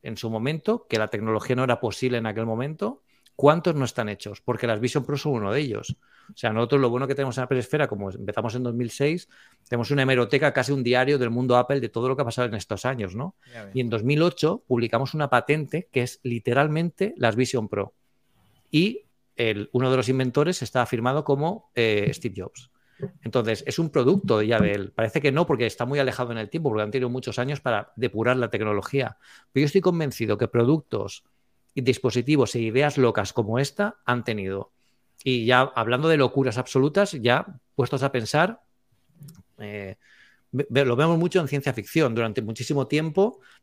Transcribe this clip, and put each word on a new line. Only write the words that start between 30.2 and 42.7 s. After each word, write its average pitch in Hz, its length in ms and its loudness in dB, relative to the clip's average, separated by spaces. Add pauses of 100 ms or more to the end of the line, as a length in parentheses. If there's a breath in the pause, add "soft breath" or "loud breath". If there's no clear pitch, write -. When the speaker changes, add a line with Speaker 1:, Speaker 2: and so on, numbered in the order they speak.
Speaker 1:
que 117 100 0
productos 120 800 0 (480)
y 139 80 -4
dispositivos 123 720 2
e 123 60 -2
ideas 131 360 0
locas 113 360 2
como 113 260 0
esta 202 460 -2
han 120 180 0
tenido. 98 480 -6 (540)
Y 123 200 0
ya 127 160 6
hablando 127 460 0
de 160 100 6
locuras 127 400 2
absolutas, 147 560 2
ya 123 320 2 (300)
puestos 135 280 0
a 139 80 0
pensar, 147 500 0 (960)
eh, 104 400 -10 (540 soft breath)
ve-, 135 180 -2
ve-, 135 160 4
lo 120 100 2
vemos 165 220 4
mucho 175 220 2
en 156 80 0
ciencia 139 260 -2
ficción. 120 420 0
Durante 113 260 -2
muchísimo 127 460 -4